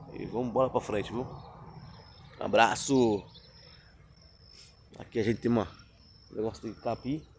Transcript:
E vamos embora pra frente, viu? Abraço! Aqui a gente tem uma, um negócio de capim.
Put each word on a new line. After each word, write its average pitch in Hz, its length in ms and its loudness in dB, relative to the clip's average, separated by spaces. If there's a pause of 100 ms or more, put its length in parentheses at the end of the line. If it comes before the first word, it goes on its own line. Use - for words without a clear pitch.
(140)
E - 120 -8
vamos 117 220 -2
embora 123 220 4
pra 123 100 2
frente, 104 320 -2
viu? 123 140 -4 (1120)
Abraço! 107 880 4 (1700)
Aqui - 200 -6
a 110 40 4
gente 107 180 2
tem 117 100 2
uma, 113 160 4 (640)
um 110 60 -12
negócio 110 260 -4
de 110 180 -10
capim. 123 420 -4 (160)